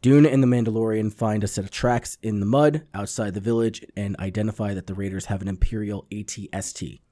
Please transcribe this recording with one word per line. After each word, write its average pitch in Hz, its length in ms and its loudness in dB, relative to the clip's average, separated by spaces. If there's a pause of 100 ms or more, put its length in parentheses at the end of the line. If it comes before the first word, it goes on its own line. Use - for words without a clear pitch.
Dune 143 240 8
and 135 180 4
the 131 40 6
Mandalorian 110 640 2
find 107 320 0
a - 20 0
set 101 180 -4
of 98 60 -10
tracks - 520 -2
in 107 180 -2
the 98 60 0
mud 147 480 2
outside 101 400 -4
the 101 60 -4
village 113 440 0 (100)
and 101 240 -4
identify 104 540 -4
that 92 140 -8
the 95 80 -8
raiders 95 320 -6
have 98 160 -4
an 95 60 -6
Imperial 101 640 -2
A 104 120 -8
T - 320 -12
S 95 180 -6
T - 400 -12